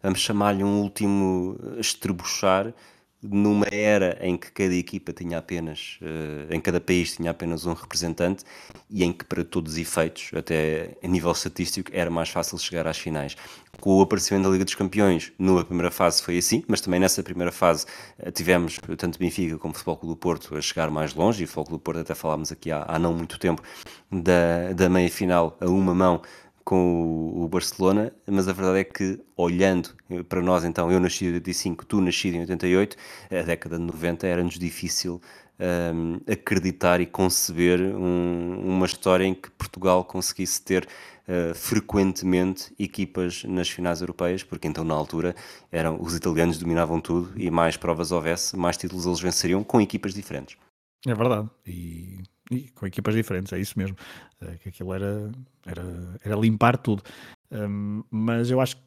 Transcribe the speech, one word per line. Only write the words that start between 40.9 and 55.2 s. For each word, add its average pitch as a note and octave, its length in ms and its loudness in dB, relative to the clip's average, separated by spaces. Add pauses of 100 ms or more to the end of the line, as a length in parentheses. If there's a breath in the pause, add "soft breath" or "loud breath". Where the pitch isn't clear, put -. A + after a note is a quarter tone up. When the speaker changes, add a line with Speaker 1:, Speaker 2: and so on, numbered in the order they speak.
Speaker 1:
eh, F2 280 -2
frequentemente F#2 1200 0
equipas F#2 640 -4
nas F#2 260 -2
finais F2 320 -2
europeias, F2+ 400 -4
porque - 260 -8
então D#2+ 160 -4
na D#2+ 80 -2
altura D#2+ 420 -2 (380 loud breath)
eram, D#2+ 260 0
os E2 160 -6
italianos E2 440 2
dominavam E2 420 0
tudo F2 340 -2
e F#2+ 160 -2
mais E2 280 2
provas E2+ 340 -2
houvesse, E2 460 -2
mais F2 180 0
títulos F2+ 300 -6
eles F2 140 0
venceriam F2+ 440 0
com A#2+ 160 4
equipas G2+ 320 -2
diferentes. D2 460 -12 (480)
Speaker 2:
É A#2+ 80 0
verdade, G#2+ 340 0 (180)
e, F2 520 -12 (320)
e B2+ 240 -6
com - 120 -10
equipas G#2 280 -2
diferentes, G2 400 -2
é F2+ 40 -4
isso G#2 200 -4
mesmo. F#2+ 180 -4 (440 loud breath)
Eh, E2+ 220 -12
que G2 60 -12
aquilo F#2 240 -10
era, G#2 380 -6 (360)